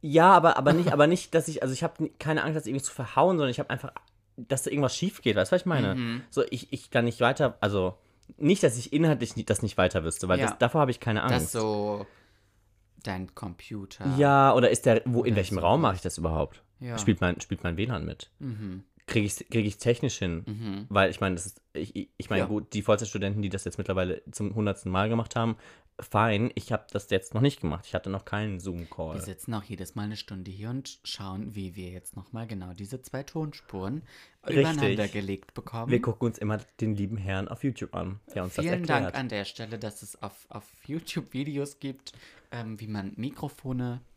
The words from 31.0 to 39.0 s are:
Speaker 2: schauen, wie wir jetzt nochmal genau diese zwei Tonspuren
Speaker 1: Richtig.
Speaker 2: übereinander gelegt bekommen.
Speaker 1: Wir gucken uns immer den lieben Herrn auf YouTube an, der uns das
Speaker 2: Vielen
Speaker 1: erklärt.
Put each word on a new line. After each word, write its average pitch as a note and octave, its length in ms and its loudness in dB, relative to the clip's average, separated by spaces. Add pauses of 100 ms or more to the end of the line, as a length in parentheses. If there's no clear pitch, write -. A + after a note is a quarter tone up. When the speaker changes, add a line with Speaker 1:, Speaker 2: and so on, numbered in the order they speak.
Speaker 2:
schauen, G2 500 -10
wie F#2+ 220 -8
wir F2+ 140 -12
jetzt F2+ 260 -14
nochmal A2+ 320 -12
genau F#2 260 -10
diese G2+ 280 -12
zwei C3+ 220 -10
Tonspuren C#3+ 800 -8 (460)
Speaker 1:
Richtig. C#3 140 2
Speaker 2:
übereinander G#2 480 2
gelegt G2 440 -6
bekommen. A#2 380 -6
Speaker 1:
Wir A#2+ 100 4
gucken A#2+ 280 0
uns A2 80 -8
immer G#2+ 200 -2 (240)
den G#2+ 140 0
lieben G2+ 220 -2
Herrn F#2+ 320 -4
auf - 140 -10
YouTube B2 300 -4
an, F#2 260 -6 (140)
der F#2 100 -4
uns F#2 120 -6
das D3 100 -2
Speaker 2:
Vielen F3+ 140 0
Speaker 1:
erklärt. D#3 240 0